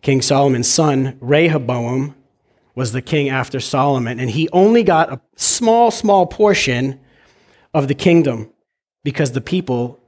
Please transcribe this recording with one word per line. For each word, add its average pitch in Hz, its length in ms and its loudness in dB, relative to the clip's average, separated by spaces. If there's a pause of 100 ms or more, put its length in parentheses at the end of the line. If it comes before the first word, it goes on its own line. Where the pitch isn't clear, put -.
King 135 200 0
Solomon's 135 460 0
son, 135 520 0
Rehoboam, 131 960 -2 (580)
was 123 200 -6
the 127 80 -4
king 147 260 -2
after 131 320 -4
Solomon, 131 580 -2
and 139 120 -6
he 156 240 -2
only 214 300 4
got 165 280 2
a 131 80 -10 (160)
small, 233 560 2
small 196 340 2
portion 135 720 0 (760)
of 139 160 0
the 139 40 0
kingdom 139 560 2 (540)
because 143 300 -2
the - 80 -6
people 123 680 -4